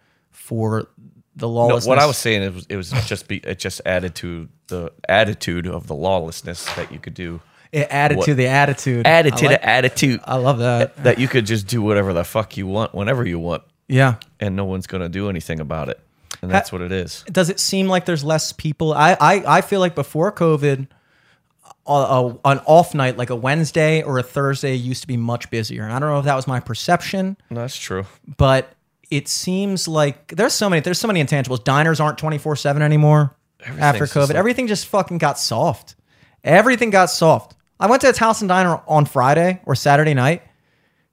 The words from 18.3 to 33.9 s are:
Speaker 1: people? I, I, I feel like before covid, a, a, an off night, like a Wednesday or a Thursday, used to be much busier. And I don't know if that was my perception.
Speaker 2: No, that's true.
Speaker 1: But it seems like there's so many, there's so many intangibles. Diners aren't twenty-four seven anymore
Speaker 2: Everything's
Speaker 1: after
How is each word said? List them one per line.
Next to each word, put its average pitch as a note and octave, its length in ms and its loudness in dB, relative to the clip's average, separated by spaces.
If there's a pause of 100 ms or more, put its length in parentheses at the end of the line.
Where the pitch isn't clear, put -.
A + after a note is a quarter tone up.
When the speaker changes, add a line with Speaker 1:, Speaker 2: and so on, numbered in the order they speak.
Speaker 1:
people? D#3 400 -4
I, D3+ 260 6
I, E3 380 4
I F#3+ 40 4
feel G3 180 -2
like F3+ 160 0
before D#3+ 360 -2
covid, C#3+ 560 0 (1000)
a, C#3+ 40 0
a, C3 360 2 (180)
an C#3 200 2
off E3 300 6
night, B2+ 220 0
like A#2+ 120 -4
a B2 60 -4
Wednesday D#3 680 0
or C3 160 -2
a A#2+ 40 -2
Thursday, C#3 520 -2
used B2+ 260 -4
to - 60 -18
be B2 100 -4
much A#2 320 -4
busier. A2+ 340 -6
And G#2+ 100 -8
I B2+ 60 -4
don't D3+ 100 -2
know C#3+ 100 0
if C#3 60 -2
that C#3+ 100 2
was C3 120 -4
my B2+ 120 -2
perception. F#3 760 -2 (140)
Speaker 2:
No, A#2 120 -8
that's B2+ 160 -10
true. F#2+ 280 -6 (320)
Speaker 1:
But C3+ 340 2 (380)
it C#3+ 180 -4
seems F#3+ 600 -4
like D3+ 480 -2
there's G#3+ 180 0
so G#3 160 0
many, E3 120 2
there's F3 180 -2
so A3+ 80 -4
many F3+ 160 2
intangibles. B2+ 400 -2
Diners D3 360 2
aren't D3+ 180 0
twenty-four D#3 380 -4
seven C#3+ 260 -2
anymore D3+ 540 4 (240)
Speaker 2:
Everything's D3+ 240 -8
Speaker 1:
after C#3+ 220 4